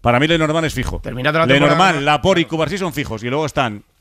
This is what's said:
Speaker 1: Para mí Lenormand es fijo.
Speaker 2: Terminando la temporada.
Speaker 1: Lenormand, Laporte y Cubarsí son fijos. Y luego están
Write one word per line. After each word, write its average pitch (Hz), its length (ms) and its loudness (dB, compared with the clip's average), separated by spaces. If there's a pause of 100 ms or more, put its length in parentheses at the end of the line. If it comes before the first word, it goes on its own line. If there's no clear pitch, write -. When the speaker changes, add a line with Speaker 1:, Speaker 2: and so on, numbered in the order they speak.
Speaker 1:
Para 120 200 2
mí 151 80 2
Lenormand 160 380 0
es 131 80 -6
fijo. 123 260 -6
Speaker 2:
Terminando 139 400 -2
la 165 60 4
temporada. 143 280 4
Speaker 1:
Lenormand, 165 300 2
Laporte 170 380 2
y - 20 2
Cubarsí 160 340 -4
son 180 140 -4
fijos. 113 320 -8
Y 120 40 -4
luego 143 180 -2
están 117 360 -4 (180)